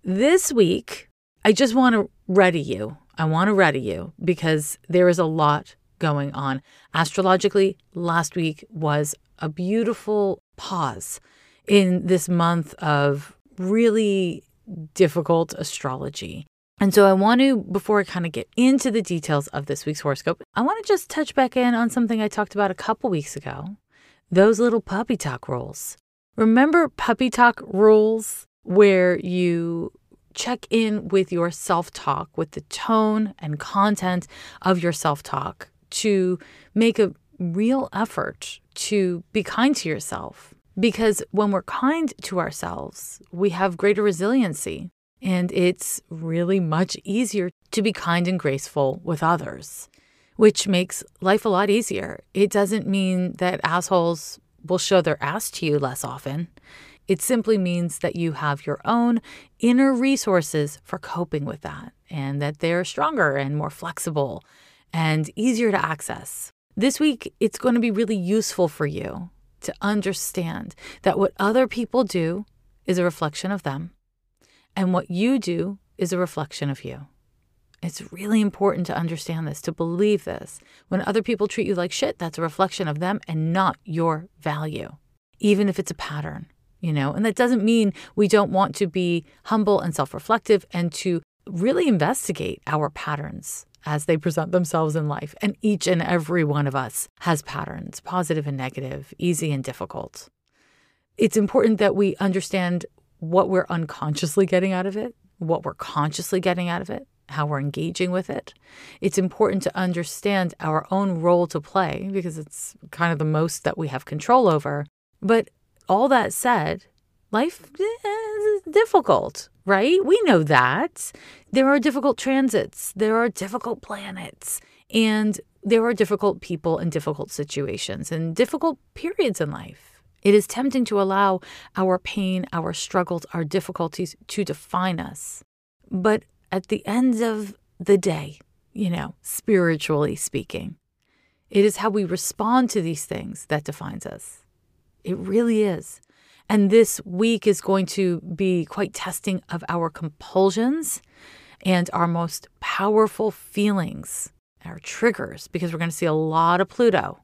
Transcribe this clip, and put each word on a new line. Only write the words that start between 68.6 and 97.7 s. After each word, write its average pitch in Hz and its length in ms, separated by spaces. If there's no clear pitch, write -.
for 151 180
you 151 440
to - 180
understand 190 960
that - 160
what 196 200
other 220 280
people 233 380
do 180 400
is 185 120
a 175 60
reflection 165 460
of 196 120
them, 156 280
and 185 180
what - 180
you 226 280
do 185 400
is 180 160
a 180 60
reflection 156 500
of 135 160
you. 131 220
It's - 300
really 208 280
important 196 460
to - 100
understand 165 500
this, 147 160
to 165 100
believe 175 520
this. - 360
When 185 140
other 208 200
people 208 260
treat - 180
you 202 80
like 175 180
shit, - 260
that's 165 200
a 160 40
reflection 170 460
of 147 100
them 185 300
and 160 240
not 185 320
your 165 440
value, 151 560
even 208 300
if 190 100
it's 190 120
a - 200
pattern, 151 360
you 165 120
know? 143 200
And 208 120
that 220 120
doesn't 240 280
mean 220 280
we 208 140
don't 202 240
want 185 240
to 202 100
be 175 380
humble 208 360
and 170 140
self-reflective 208 800
and 170 200
to 175 300
really 254 420
investigate 170 760
our 151 240
patterns 151 760
as 151 180
they 165 120
present 165 360
themselves 160 440
in 151 120
life. 147 320
And 202 220
each 208 240
and 175 160
every 170 420
one 147 220
of 135 80
us 131 340
has 160 220
patterns, - 580